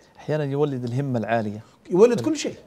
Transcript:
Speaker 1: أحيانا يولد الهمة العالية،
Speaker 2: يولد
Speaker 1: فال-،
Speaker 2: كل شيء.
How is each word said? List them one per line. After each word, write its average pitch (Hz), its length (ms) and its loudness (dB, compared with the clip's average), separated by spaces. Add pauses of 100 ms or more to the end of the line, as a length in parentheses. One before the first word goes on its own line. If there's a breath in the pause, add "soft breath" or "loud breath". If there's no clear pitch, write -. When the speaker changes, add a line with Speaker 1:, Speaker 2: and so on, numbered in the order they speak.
(160)
Speaker 1:
أحيانا 151 280 -4
يولد 139 400 -2
الهمة 123 340 -2
العالية، 107 420 -2 (300 soft breath)
Speaker 2:
يولد 208 300 6
Speaker 1:
فال-، - 40 -4
Speaker 2:
كل - 120 0
شيء. 277 180 -6 (120)